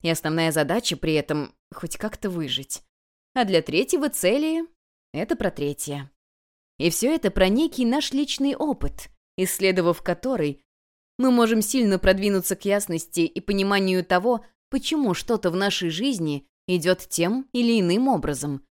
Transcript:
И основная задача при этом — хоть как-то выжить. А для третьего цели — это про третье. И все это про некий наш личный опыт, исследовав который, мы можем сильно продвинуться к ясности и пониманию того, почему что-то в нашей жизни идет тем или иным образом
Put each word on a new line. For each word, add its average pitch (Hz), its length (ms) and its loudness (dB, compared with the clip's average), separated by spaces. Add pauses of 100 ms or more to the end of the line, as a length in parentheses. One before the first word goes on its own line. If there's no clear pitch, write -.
И 165 60 -2
основная 160 420 0
задача 156 460 -2
при 160 160 -2
этом — 147 420 -2 (180)
хоть - 240 -10
как-то 214 320 -6
выжить. 147 540 -6 (500)
А 254 100 2
для 175 200 2
третьего 269 460 0
цели — 320 580 0 (460)
это 185 220 -2
про 190 140 -2
третье. 143 640 -6 (680)
И 160 140 2
все 247 200 0
это 214 200 0
про 185 180 4
некий 254 360 2
наш 262 280 0
личный 277 420 -2
опыт, - 540 -4 (260)
исследовав 185 680 0
который, 175 580 -2 (560)
мы 254 140 4
можем 226 320 4
сильно 208 340 2
продвинуться 190 580 2
к - 100 -12
ясности 190 560 -2
и 165 180 0
пониманию 190 680 2
того, 220 400 0 (240)
почему 269 460 0
что-то 220 340 -2
в 165 60 -2
нашей 190 340 -2
жизни 165 580 -4 (200)
идет 180 320 2
тем 214 520 -4
или 233 280 2
иным 190 280 2
образом 147 640 -4